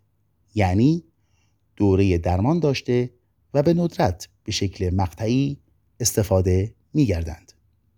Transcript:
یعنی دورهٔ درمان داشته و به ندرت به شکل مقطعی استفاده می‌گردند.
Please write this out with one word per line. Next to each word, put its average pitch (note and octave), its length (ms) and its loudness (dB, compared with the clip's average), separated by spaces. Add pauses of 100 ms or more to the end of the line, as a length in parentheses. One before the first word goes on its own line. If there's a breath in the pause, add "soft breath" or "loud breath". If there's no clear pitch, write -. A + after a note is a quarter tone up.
(560)
یعنی G#2+ 480 2 (720)
دورهٔ F#2+ 420 2
درمان F#2 420 0
داشته B2 540 -2 (400)
و C#3+ 100 2
به E3+ 100 2
ندرت E3 560 -2 (140)
به - 80 -8
شکل F#2+ 440 -4
مقطعی A#2+ 640 -2 (400)
استفاده F#2+ 760 0 (180)
می‌گردند. E2+ 600 -2 (440)